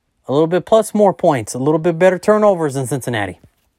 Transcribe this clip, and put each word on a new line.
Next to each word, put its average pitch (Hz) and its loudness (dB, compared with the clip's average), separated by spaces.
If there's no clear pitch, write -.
a 120 -6
little 156 2
bit 170 -4
plus 220 2
more 208 2
points, 139 -2
a 123 -8
little 151 0
bit 165 -2
better 185 2
turnovers 196 2
than 135 -4
Cincinnati. 113 -6